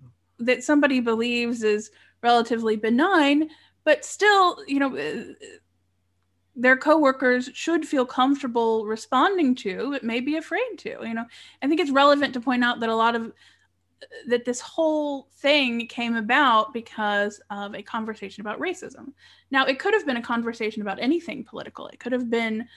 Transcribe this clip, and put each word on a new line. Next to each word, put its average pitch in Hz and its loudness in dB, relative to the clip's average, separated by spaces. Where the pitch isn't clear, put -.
that 247 0
somebody 285 4
believes 233 -2
is 214 0
relatively 233 2
benign, 294 2
but 302 2
still, 392 4
you 277 0
know, 269 -2
uh, 151 -6
their 254 4
coworkers 262 4
should 330 -2
feel 262 0
comfortable 240 0
responding 262 0
to, 196 -6
but 277 -6
may 226 -2
be 294 -2
afraid 370 -6
to, - -12
you 226 -8
know. 226 -6
I 262 -2
think 311 2
it's 294 0
relevant 285 4
to 254 -6
point 247 0
out 240 0
that 233 -2
a 226 0
lot 226 2
of, 226 -6
that 240 -2
this 247 -4
whole 302 -2
thing 254 0
came 233 -4
about 226 2
because 208 -4
of 202 -12
a 202 -12
conversation 214 -10
about 214 -8
racism. - -10
Now, 269 2
it 269 0
could 403 0
have 392 2
been 254 -2
a 233 -6
conversation 226 -4
about 202 -8
anything 269 -2
political. - -14
It - -20
could 240 -8
have 247 -2
been, 226 -2